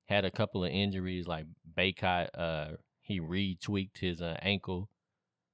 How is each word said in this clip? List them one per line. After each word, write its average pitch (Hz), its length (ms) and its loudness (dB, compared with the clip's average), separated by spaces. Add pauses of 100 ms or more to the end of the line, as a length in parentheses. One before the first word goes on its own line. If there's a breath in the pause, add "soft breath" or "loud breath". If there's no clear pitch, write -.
had 101 180 4
a 90 60 2
couple 101 340 0
of 85 60 2
injuries, 92 560 0
like 80 180 -4 (320)
Bacot, 90 560 2
uh, 80 440 -2 (240)
he 98 200 -2
re-tweaked 95 800 -2
his, 87 220 -2
uh, 85 220 -2
ankle. 95 460 -2 (640)